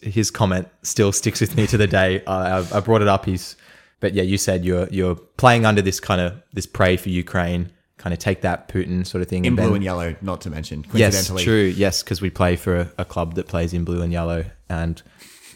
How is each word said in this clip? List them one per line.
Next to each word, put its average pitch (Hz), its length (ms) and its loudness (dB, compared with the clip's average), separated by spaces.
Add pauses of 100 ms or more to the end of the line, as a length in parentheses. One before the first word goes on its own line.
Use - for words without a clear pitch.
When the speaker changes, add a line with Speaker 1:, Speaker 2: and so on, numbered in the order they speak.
Speaker 1:
his 107 280 -2
comment 92 380 0 (140)
still 101 300 2
sticks - 280 -2
with - 160 0
me 104 100 4
to 117 120 0
the 104 80 4
day. 92 400 2
Uh, 92 460 -2
I, 104 60 -4
I - 20 2
brought 110 220 2
it 104 60 4
up. 98 180 2
He's, - 300 -4 (440)
but 95 140 -2
yeah, 98 80 2
you 95 160 2
said 90 260 0
you're, 90 240 0
you're 92 260 0
playing 120 520 4
under 104 160 6
this 92 180 -2
kind 92 200 0
of, 90 140 -2 (180)
this 95 140 -6
pray 92 320 2
for - 100 -8
Ukraine, 87 600 -2 (260)
kind 87 160 -6
of 82 60 -4
take - 240 -2
that 87 260 -2
Putin 90 380 -2
sort 90 160 -4
of 87 60 -4
thing. 90 180 -2
Speaker 2:
In - 60 2
Speaker 1:
And - 40 2
Speaker 2:
blue 110 120 2
Speaker 1:
Ben 98 80 4
Speaker 2:
and 98 80 -2
yellow, 87 360 -4
not 92 220 -6
to 90 80 -8
mention, 76 420 -10
Speaker 1:
Yes, 104 220 4
Speaker 2:
coincidentally. 92 300 -2
Speaker 1:
true. 104 300 4
Yes, 95 280 0
'cause - 180 -6
we 95 80 -2
play 87 280 2
for 90 200 -2
a, 87 220 -2
a 92 80 -4
club 85 300 -6
that 90 120 -4
plays 85 240 -2
in 85 120 -2
blue 87 180 -2
and 85 100 -2
yellow. 85 320 -2 (240)
And, 82 320 -4 (560)